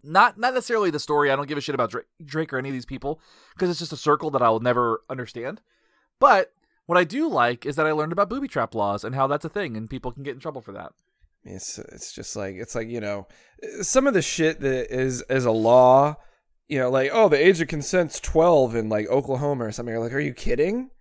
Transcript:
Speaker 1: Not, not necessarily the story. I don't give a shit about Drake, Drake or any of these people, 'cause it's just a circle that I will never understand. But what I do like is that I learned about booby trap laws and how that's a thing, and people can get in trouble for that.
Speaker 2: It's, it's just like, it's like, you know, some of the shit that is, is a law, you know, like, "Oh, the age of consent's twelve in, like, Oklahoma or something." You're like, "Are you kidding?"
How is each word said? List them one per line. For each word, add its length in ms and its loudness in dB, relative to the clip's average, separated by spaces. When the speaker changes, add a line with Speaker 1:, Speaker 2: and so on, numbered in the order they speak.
Speaker 1:
Not, 340 2
not 160 -2
necessarily 380 -2
the 80 -4
story. 320 2
I 60 4
don't 100 -6
give 100 -6
a 40 -4
shit 140 -6
about 160 -2
Drake, 140 -10
Drake 260 -6
or 60 -4
any 120 -6
of 40 -6
these 120 -8
people, 360 -10
'cause 120 0
it's 100 -4
just 140 -8
a 40 -10
circle 340 0
that 100 0
I 80 6
will 100 2
never 500 0
understand. 520 -10
But 320 4
what 100 2
I 80 6
do 240 -4
like 360 0
is 120 -4
that 100 2
I 60 2
learned 180 -2
about 180 0
booby 200 -6
trap 260 -4
laws 300 -2
and 100 -6
how 120 0
that's 180 -4
a 40 -8
thing, 280 -6
and 120 -10
people 220 -8
can 120 -16
get 100 -8
in 80 -14
trouble 200 -12
for 120 -18
that. 180 -14
Speaker 2:
It's, 360 -14
it's 320 -18
just 240 -14
like, 200 -10
it's 200 -14
like, 140 -8
you 100 -8
know, 280 -8
some 260 2
of 60 2
the 80 4
shit 400 -2
that 320 -2
is, 360 -2
is 160 2
a 60 4
law, 680 6
you 120 -4
know, 100 0
like, 240 0
"Oh, 160 6
the 140 4
age 180 6
of 80 -2
consent's 500 -2
twelve 560 4
in, 140 -2
like, 180 -2
Oklahoma 580 -2
or 60 -6
something." 220 -8
You're 100 -2
like, 100 -6
"Are 60 -2
you 140 -4
kidding?" 560 -2